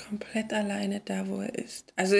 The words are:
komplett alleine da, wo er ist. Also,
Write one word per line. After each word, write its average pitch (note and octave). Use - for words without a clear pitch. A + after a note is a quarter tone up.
komplett A3
alleine G3+
da, F#3+
wo G3
er -
ist. -
Also, F#3+